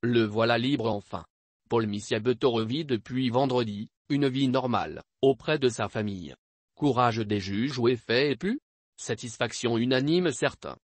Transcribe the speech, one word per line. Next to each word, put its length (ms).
Le 220
voilà 340
libre 320
enfin. 340
Paul 180
Misiabeto 640
revit 340
depuis 440
vendredi, 600
une 180
vie 200
normale, 540
auprès 340
de 120
sa 180
famille. 480
Courage 440
des 200
juges 380
ou 100
effet 440
et 40
pu ? 240
Satisfaction 800
unanime 540
certain. 540